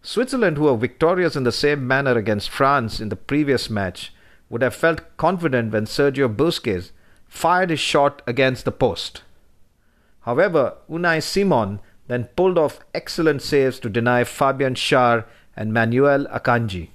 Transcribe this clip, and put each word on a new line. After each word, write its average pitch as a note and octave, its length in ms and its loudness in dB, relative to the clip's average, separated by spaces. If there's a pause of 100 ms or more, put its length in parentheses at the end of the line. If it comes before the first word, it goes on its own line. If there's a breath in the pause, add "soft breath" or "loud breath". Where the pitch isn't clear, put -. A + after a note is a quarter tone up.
Switzerland, A3+ 560 0
who D3 80 0
were C#3 120 4
victorious E3 580 0
in C#3 80 -2
the B2 80 2
same D3 340 0
manner C3 280 0
against G#2+ 380 -2
France C3+ 500 0
in G#2+ 80 -8
the G2+ 80 -4
previous C#3+ 520 -2
match, G2+ 460 -6 (340 soft breath)
would A#2 140 -4
have B2+ 120 0
felt E3 260 0 (160)
confident D3+ 560 0
when G#2+ 140 -2
Sergio C3+ 480 0
Busquets A2+ 580 -2 (340 soft breath)
fired F3+ 440 0
his D3+ 100 -2
shot C#3+ 440 0
against C3 400 0
the C3 60 -2
post. - 520 -4 (1000)
However, C#3+ 560 0 (120)
Unai E3 320 -2
Simon B2+ 600 0 (260 soft breath)
then B2 180 -4 (120)
pulled F#3 220 2
off D3 200 0 (160)
excellent D3+ 480 -2
saves C3 380 0
to A#2 100 -6
deny A#2+ 320 2
Fabian C3+ 520 0
Schär A#2+ 500 2 (320 soft breath)
and A2 180 -4
Manuel C3 520 2
Akanji. A2+ 680 -2